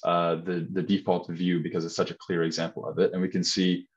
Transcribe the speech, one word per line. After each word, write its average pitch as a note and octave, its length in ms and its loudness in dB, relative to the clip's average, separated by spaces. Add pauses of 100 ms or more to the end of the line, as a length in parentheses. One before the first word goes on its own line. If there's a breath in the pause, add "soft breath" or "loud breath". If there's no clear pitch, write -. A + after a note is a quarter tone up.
uh, E2+ 300 2
the, E2+ 360 -4
the F#2 120 -2
default F#2 480 2
view F2 300 0
because E2+ 260 -2
it's E2+ 100 -8
such F2 140 0
a E2+ 80 -12
clear E2+ 260 -2
example E2 420 -4
of D#2 120 -4
it. - 140 4
And F#2 100 -2
we F#2+ 60 0
can F#2 140 0
see F2+ 540 0